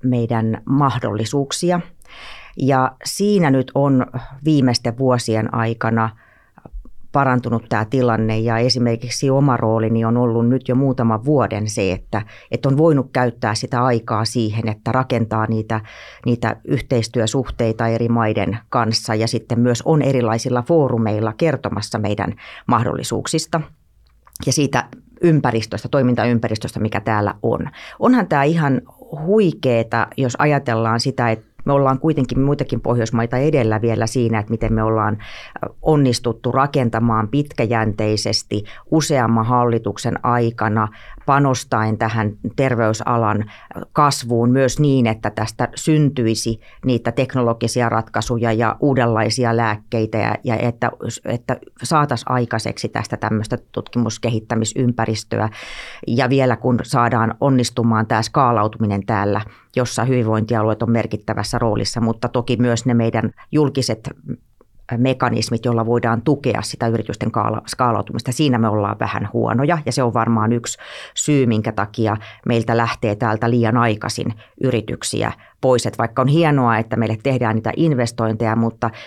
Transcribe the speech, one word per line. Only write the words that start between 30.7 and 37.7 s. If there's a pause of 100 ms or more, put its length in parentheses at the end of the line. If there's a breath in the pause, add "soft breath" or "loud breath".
sitä,
että (140)
me
ollaan
kuitenkin
muitakin
Pohjoismaita
edellä
vielä
siinä,
että
miten
me
ollaan, (640 loud breath)
onnistuttu
rakentamaan
pitkäjänteisesti (260 loud breath)